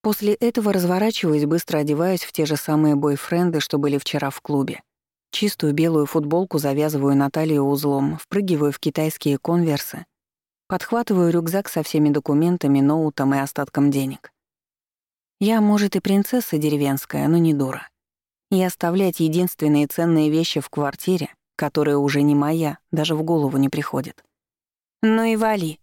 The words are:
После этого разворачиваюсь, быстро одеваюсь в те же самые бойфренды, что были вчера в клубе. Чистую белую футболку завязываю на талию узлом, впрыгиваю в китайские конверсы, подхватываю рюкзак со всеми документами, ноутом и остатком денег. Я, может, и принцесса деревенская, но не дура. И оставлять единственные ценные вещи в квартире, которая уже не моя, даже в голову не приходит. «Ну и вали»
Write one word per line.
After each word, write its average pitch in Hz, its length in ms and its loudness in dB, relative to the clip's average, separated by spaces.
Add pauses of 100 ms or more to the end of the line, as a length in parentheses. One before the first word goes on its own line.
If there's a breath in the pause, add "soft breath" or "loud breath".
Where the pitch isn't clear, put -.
После 208 320 -2
этого 220 400 0
разворачиваюсь, 180 720 0
быстро 160 340 -2
одеваюсь 160 440 0
в - 80 -14
те 160 140 -2
же 151 100 -2
самые 151 400 2
бойфренды, 156 640 0
что 147 180 -4
были 143 220 0
вчера 143 320 -4
в - 100 -16
клубе. 139 400 -2 (500)
Чистую 160 420 -2
белую 160 340 2
футболку 165 500 -2
завязываю 139 580 0
на 139 140 2
талию 156 340 0
узлом, 143 540 0
впрыгиваю 170 540 -2
в - 80 -10
китайские 151 580 -2
конверсы, 170 680 -2 (600)
подхватываю 190 640 0
рюкзак 170 380 -2
со 160 140 -4
всеми 151 260 2
документами, 147 720 2
ноутом 143 520 2
и 139 40 0
остатком 139 540 -2
денег. 135 400 -4 (1080)
Я, 214 220 2
может, 208 340 2
и 185 40 2
принцесса 196 580 0
деревенская, 143 680 -2
но 165 100 4
не 160 160 4
дура. 135 340 -4 (640)
И 190 120 2
оставлять 180 580 0
единственные 156 680 2
ценные 160 420 2
вещи 160 300 0
в - 100 -8
квартире, 151 640 -4 (220)
которая 147 420 0
уже 143 240 2
не 147 140 4
моя, 151 440 0 (120)
даже 156 240 -2
в 156 80 -4
голову 147 340 0
не 139 120 2
приходит. - 540 -6 (760)
«Ну 220 220 2
и 226 120 2
вали» 208 480 -2